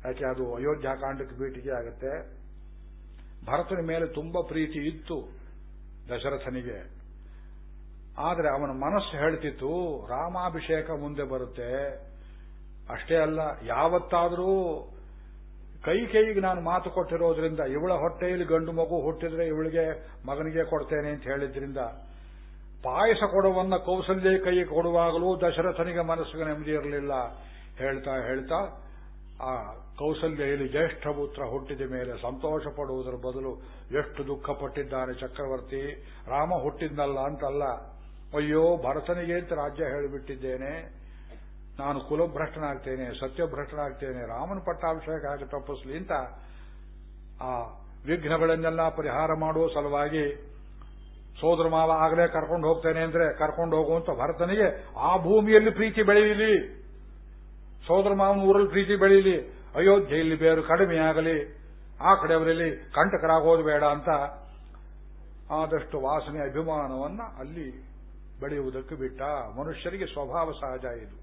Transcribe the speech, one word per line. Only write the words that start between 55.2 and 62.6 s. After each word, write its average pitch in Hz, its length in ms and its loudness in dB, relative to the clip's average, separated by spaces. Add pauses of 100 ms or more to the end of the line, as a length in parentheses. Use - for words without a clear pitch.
ಪ್ರೀತಿ 214 340 2
ಬೆಳೆಯಲಿ, 208 800 6 (1040)
ಸೋದರ 196 260 6
ಮಾವನ 196 260 6
ಊರಲ್ಲಿ 196 300 8
ಪ್ರೀತಿ 196 260 4
ಬೆಳೆಯಲಿ, 190 520 8 (280)
ಅಯೋಧ್ಯೆಯಲ್ಲಿ 160 600 6
ಬೇರು 160 280 6
ಕಡಿಮೆ 170 340 4
ಆಗಲಿ, 160 600 2 (440)
ಆ 185 140 10
ಕಡೆಯವರಲ್ಲಿ 165 600 2